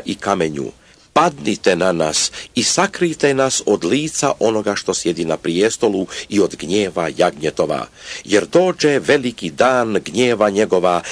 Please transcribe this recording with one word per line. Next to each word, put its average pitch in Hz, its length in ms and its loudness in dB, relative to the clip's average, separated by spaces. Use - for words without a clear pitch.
i - 100 -4
kamenju: 80 560 -2
"Padnite 139 600 2
na 90 160 2
nas 78 400 -2
i 117 80 0
sakrijte 170 720 0
nas 131 320 0
od 104 200 2
lica 143 540 -2
onoga 104 360 0
što - 180 -4
sjedi 85 320 -2
na 80 120 -2
prijestolu 95 720 0
i 104 100 0
od 87 160 0
gnjeva 87 600 -2
jagnjetova, 78 720 -2
jer 98 220 2
dođe 170 520 2
veliki 120 520 0
dan 113 540 2
gnjeva 110 440 2
njegova 90 520 2